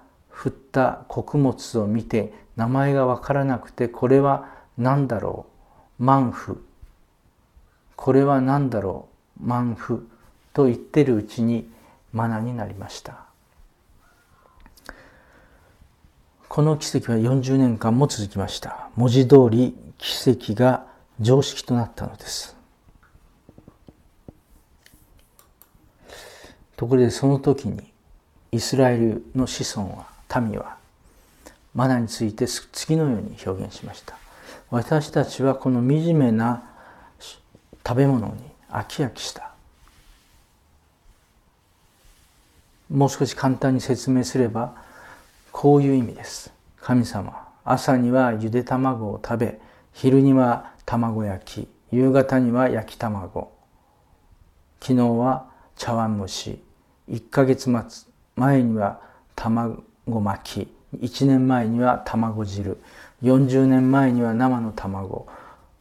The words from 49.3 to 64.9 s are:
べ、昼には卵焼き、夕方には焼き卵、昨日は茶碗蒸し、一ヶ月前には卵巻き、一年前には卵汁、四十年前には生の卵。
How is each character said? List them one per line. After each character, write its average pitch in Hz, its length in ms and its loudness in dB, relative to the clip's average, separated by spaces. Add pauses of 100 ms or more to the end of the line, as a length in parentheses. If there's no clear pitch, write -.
べ、 113 220 -4 (320)
昼 135 280 2
に 135 140 4
は 123 380 2 (120)
卵 113 380 -4
焼 101 440 -10
き、 - 20 -20 (240)
夕 131 180 4
方 131 300 4
に 120 100 2
は 127 180 2
焼 110 280 -6
き - 20 -20
卵、 98 540 -8 (1300)
昨 131 160 0
日 120 140 4
は 127 360 0 (300)
茶 - 180 -6
碗 110 240 -2
蒸 98 80 -6
し、 - 340 -12 (460)
一 117 140 -8
ヶ - 240 2
月 131 260 0 (640)
前 135 300 2
に 113 120 0
は 104 240 -2 (360)
卵 117 480 -4 (220)
巻 104 600 -6
き、 - 80 -20 (260)
一 123 260 -4
年 131 200 6
前 123 220 2
に 117 120 0
は 123 240 2
卵 110 400 -4
汁、 98 380 -8 (400)
四 131 240 6
十 131 220 4
年 131 240 4
前 135 180 4
に 120 120 2
は 113 120 0
生 127 260 0
の 110 120 -6
卵。 95 560 -8 (520)